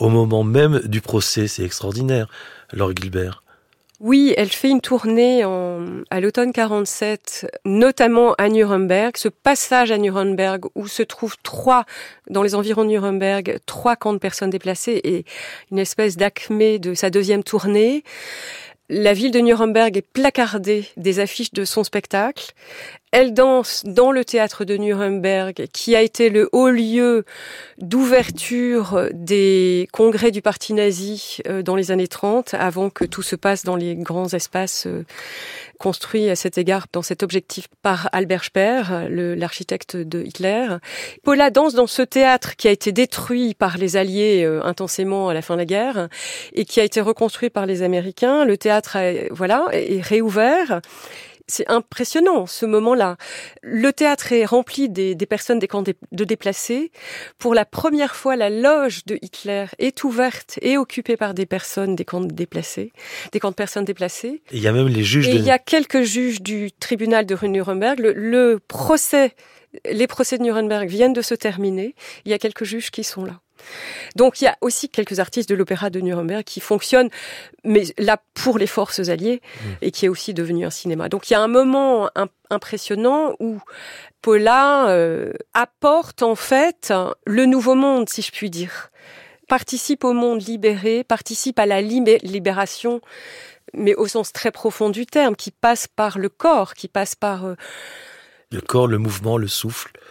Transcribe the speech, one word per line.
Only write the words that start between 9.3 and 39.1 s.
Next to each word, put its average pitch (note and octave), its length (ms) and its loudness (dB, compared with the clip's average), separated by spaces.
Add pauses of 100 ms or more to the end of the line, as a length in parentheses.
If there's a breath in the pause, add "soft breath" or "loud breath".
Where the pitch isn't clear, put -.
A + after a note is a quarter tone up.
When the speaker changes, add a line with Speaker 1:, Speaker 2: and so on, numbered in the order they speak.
Speaker 2:
à G#3+ 80 2
Nuremberg, F#3+ 680 0 (100)
où G#3 100 -8
se - 160 -4
trouvent - 400 -6
trois, B3+ 420 2 (460 loud breath)
dans G3 140 0
les G3+ 100 0
environs G#3 300 0
de G#3+ 60 0
Nuremberg, G3 760 -2
trois A#3+ 300 0
camps G#3+ 160 -2
de G3+ 60 -2
personnes F#3+ 320 -4
déplacées F#3 520 -2
et E3+ 220 -2 (480 loud breath)
une F#3+ 80 0
espèce G3 360 -2
d'acmé G#3+ 640 0
de F3+ 160 -6
sa F#3+ 160 0
deuxième G3+ 320 2
tournée. G#3+ 640 2 (840 loud breath)
La G3+ 260 4
ville A#3 180 0
de A#3+ 80 4
Nuremberg A3+ 560 4
est G3 60 -2
placardée G#3+ 840 0 (100)
des F#3 220 0
affiches G3+ 340 -4
de G3 120 -4
son G#3+ 180 -2
spectacle. G3+ 680 -4 (580 loud breath)
Elle B3+ 220 6
danse B3+ 540 4
dans B3 260 4
le B3+ 100 2
théâtre G#3+ 440 -2
de G3+ 100 -2
Nuremberg, G3 960 -2
qui - 240 0
a A3 60 6
été A3+ 260 4
le G#3 240 4
haut B3+ 160 6
lieu A#3 560 2 (540 loud breath)
d'ouverture A#3 1300 0
des F#3 800 2
congrès A3 380 4
du G3 120 -4
parti G#3+ 320 -2
nazi, G3+ 640 -2 (100)
euh, F#3+ 140 -4
dans F#3 120 -2
les F#3+ 160 -2
années F#3 180 0
trente, A3+ 440 -2
avant F#3 380 -2
que F3 160 -4
tout F#3 160 -8
se - 120 -6
passe G3 300 0
dans F3+ 120 -2
les F3 200 -4
grands F3 380 -4
espaces, F#3 520 -4
euh, E3+ 200 -8 (720 loud breath)
construits G#3+ 500 -2
à F3+ 80 0
cet F3+ 220 -4
égard F3+ 340 0
dans F3 80 -4
cet F3 220 -6
objectif F#3 460 -6 (120)
par F#3 320 -2
Albert F#3 320 -2
Speer, F#3+ 640 0
le, F3 260 -4